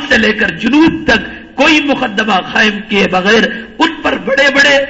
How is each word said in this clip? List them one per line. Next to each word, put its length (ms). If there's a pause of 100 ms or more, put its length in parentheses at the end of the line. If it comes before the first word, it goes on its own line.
سے 100
لے 140
کر 160
جنوب 580
تک، 400 (100)
کوئی 240
مقدمہ 540 (180)
قائم 260 (100)
کیے 220
بغیر 320 (360)
ان 120 (120)
پر 220
بڑے 300
بڑے، 220 (140)